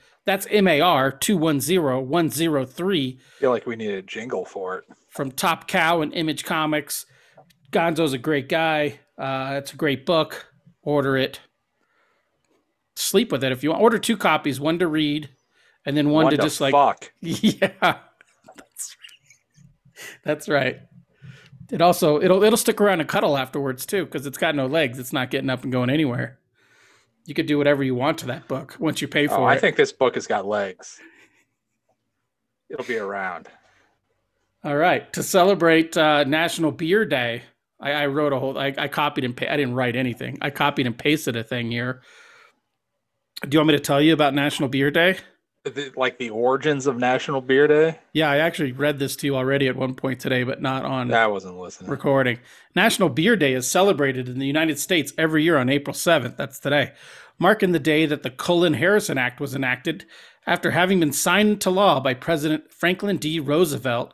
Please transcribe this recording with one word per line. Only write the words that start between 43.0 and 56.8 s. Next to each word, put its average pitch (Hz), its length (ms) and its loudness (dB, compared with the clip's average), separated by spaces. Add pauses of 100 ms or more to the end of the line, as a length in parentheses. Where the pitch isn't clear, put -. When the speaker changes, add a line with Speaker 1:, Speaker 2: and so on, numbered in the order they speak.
Speaker 1:
Do 139 120 -2
you 160 40 6
want 151 100 4
me 147 80 6
to 139 40 -4
tell 143 220 2
you 160 100 6
about 143 220 2
National 143 340 -2
Beer 139 220 0
Day? 170 260 2 (480)
Speaker 2:
The, 135 320 -8
like, 127 220 -2
the 120 100 -8
origins 131 580 0
of 123 120 0
National 127 420 0
Beer 131 260 4
Day? 156 320 4 (140)
Speaker 1:
Yeah, 151 180 2
I 143 60 2
actually 160 360 0
read 143 260 -2
this 135 180 -4
to 147 100 -6
you 135 80 0
already 135 320 0
at 127 100 -2
one 131 180 -4
point 131 260 -6
today, 127 220 -2
but 120 180 -6
not 131 240 -4
on 127 260 -4
Speaker 2:
I 113 160 4
wasn't 92 300 -4
listening. 92 340 -14
Speaker 1:
recording. 131 480 0 (380)
National 196 320 2
Beer 160 260 2
Day 143 200 2
is 127 120 -4
celebrated 139 640 0
in 123 100 -8
the 135 80 -4
United 151 320 0
States - 380 -2
every 156 260 2
year 160 140 4
on 127 140 2
April 143 240 -2
seventh. 127 420 0
That's 139 220 -8
today. 139 340 0 (460)